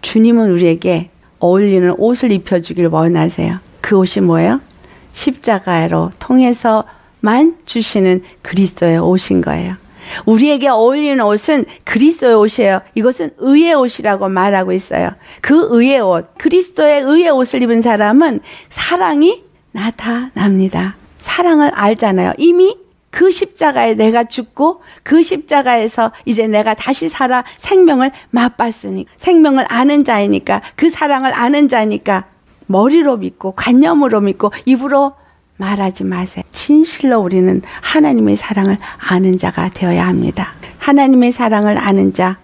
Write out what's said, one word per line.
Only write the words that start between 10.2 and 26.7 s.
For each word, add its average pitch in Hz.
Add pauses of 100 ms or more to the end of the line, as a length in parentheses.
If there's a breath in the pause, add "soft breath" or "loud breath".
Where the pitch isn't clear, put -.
우리에게 269
어울리는 262
옷은 208 (200 loud breath)
그리스도의 262
옷이에요. 208 (140)
이것은 254
의의 302
옷이라고 214
말하고 190
있어요. 180 (300 loud breath)
그 311
의의 247
옷, 180 (100)
그리스도의 311
의의 320
옷을 254
입은 233
사람은 226 (280 loud breath)
사랑이 349 (300)
나타납니다. 202 (240)
사랑을 320
알잖아요. 202
이미 349 (340)
그 370
십자가에 262
내가 220
죽고 277 (200 soft breath)
그 320
십자가에서 247 (120)
이제 220
내가 214